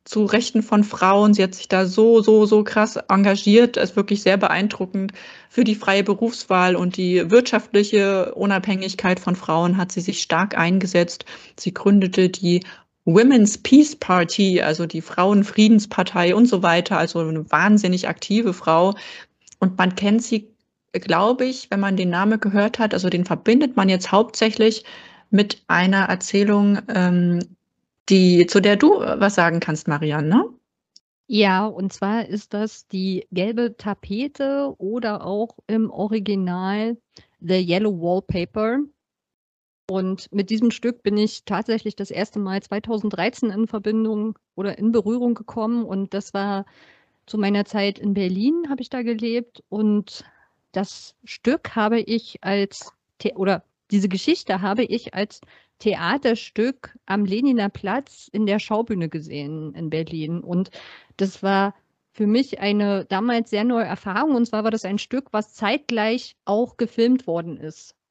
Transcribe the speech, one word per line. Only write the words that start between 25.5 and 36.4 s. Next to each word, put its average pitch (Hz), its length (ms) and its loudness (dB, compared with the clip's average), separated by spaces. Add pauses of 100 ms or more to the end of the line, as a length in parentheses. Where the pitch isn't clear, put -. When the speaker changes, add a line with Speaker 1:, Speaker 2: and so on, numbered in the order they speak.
Speaker 1:
einer 185 360 2
Erzählung, 202 760 2 (100)
ähm, 180 520 2 (680)
die, 180 380 6
zu 196 140 4
der 202 160 4
du, 320 240 6
äh, - 200 -2
was 202 160 2
sagen 170 240 2
kannst, 156 280 -6
Marianne, 151 400 -2
ne? 247 160 4 (840)
Speaker 2:
Ja, 202 360 2
und 196 280 -6
zwar 208 340 -4
ist - 280 -10
das 214 340 -8
die 190 420 -6
gelbe 226 460 -4
Tapete 277 1040 -8
oder 214 460 -8
auch 208 340 -8 (100)
im 220 220 0
Original 196 1080 -4 (420)